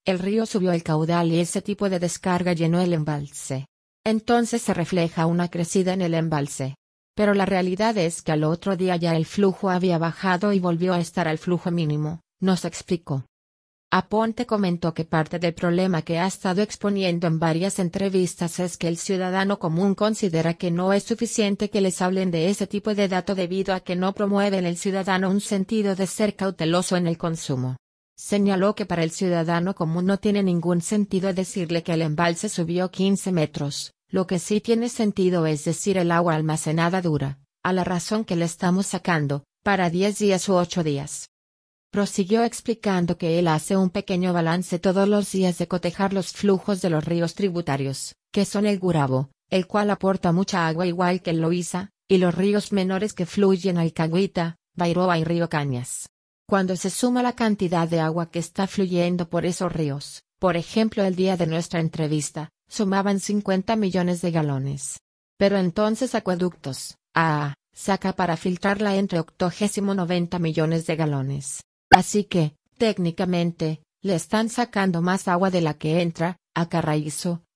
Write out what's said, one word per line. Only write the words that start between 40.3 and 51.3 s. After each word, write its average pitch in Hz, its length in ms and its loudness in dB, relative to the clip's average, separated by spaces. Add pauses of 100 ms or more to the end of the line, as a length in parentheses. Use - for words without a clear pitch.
u 190 40 4
ocho 175 300 0
días. 143 440 -6 (600)
Prosiguió 202 540 2
explicando 190 720 -2
que 165 220 0
él 175 100 4
hace 160 280 0
un 190 120 4
pequeño 185 440 -2
balance 170 460 0
todos 196 300 2
los 208 240 2
días 185 260 0
de 175 80 -4
cotejar 185 460 -2
los 190 200 -4
flujos 196 500 0
de 185 80 0
los 156 140 0
ríos 170 300 -2
tributarios, 147 840 -4 (160)
que 202 120 2
son 208 220 0
el 208 120 2
Gurabo, 143 520 2 (180)
el 185 180 0
cual 208 240 0
aporta 190 400 0
mucha 175 380 2
agua 165 180 0
igual 180 360 0
que 175 80 -4